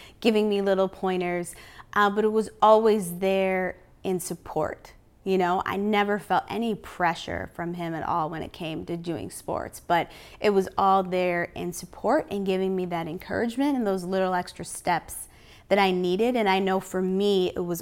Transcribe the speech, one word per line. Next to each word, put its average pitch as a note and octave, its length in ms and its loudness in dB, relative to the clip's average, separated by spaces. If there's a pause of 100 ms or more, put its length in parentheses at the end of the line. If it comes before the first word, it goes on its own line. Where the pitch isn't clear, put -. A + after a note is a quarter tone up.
(200)
giving G#3+ 300 4
me G3+ 120 0
little F#3+ 280 2
pointers, F3 680 -4 (380)
uh, G#3 160 4
but G#3+ 160 0
it G#3+ 60 4
was A3 180 0 (120)
always G#3+ 580 6
there F#3+ 580 0 (260)
in F#3 160 0
support. - 720 -6 (300)
You F#3+ 140 2
know, F3+ 280 2
I F#3+ 120 -2
never G3+ 420 2
felt - 300 0
any A3 260 -2
pressure - 800 -4
from E3+ 220 -6
him E3 180 -6
at D#3 100 -6
all D#3+ 260 -2
when D#3+ 140 -8
it - 80 -14
came E3 360 -10
to E3+ 100 -6
doing E3+ 320 -8
sports, - 500 -8
but - 320 0 (300)
it G#3+ 80 4
was F#3+ 180 4 (100)
all F#3+ 240 4
there F3+ 540 0
in F3+ 160 -6
support - 580 -2
and G3 160 -4
giving F#3+ 300 0
me F3+ 120 -2
that E3+ 200 -4
encouragement A#3 720 -2
and A3+ 100 0
those F#3+ 160 -2
little F#3 300 0
extra F3+ 320 -4
steps - 640 -4 (400)
that G3+ 100 4
I F#3+ 120 4
needed. F3+ 440 2
And G#3 140 2
I F#3+ 100 4
know F#3+ 220 0
for F#3 200 -4
me, F#3+ 540 2
it - 60 -4
was F3 200 -4